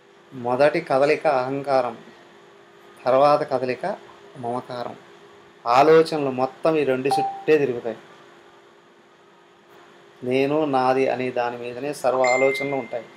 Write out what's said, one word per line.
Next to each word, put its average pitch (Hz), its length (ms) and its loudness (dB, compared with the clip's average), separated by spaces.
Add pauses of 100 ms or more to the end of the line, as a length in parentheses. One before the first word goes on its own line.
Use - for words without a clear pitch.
(340)
మొదటి 135 480 0
కదలిక 147 460 0
అహంకారం, 131 720 -2 (1080)
తర్వాత 143 460 2
కదలిక 127 460 -4 (400)
మమకారం. 123 580 -10 (720)
ఆలోచనలు 151 640 4
మొత్తం 131 440 -2
ఈ 147 80 0
రెండు 131 240 0
చుట్టే - 500 0
తిరుగుతాయి. 120 400 -4 (2250)
నేను, 139 420 0
నాది 131 440 0
అనే 123 220 -4
దాని 120 260 -4
మీదనే 123 360 -10
సర్వ 131 300 0
ఆలోచనలు 135 520 0
ఉంటాయి. 117 300 -8 (120)